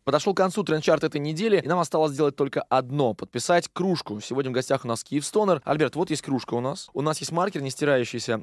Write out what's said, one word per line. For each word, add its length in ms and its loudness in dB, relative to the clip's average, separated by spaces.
Подошел 300 2
к 40 -2
концу 240 2
тренд-чарт 440 2
этой 160 -4
недели, 360 2
и 120 -2
нам 100 2
осталось 320 2
сделать 240 2
только 280 -2
одно: 500 2
подписать 560 0
кружку. 500 -2
Сегодня 320 -4
в 20 -6
гостях 300 0
у 60 -6
нас 160 -4
Киевстонер. 580 0
Альберт, 320 0
вот 140 -2
есть 120 -2
кружка 320 -4
у 60 -2
нас. 320 -6
У 100 -4
нас 180 -2
есть 120 -8
маркер, 300 -2
не 80 -6
стирающийся. 720 0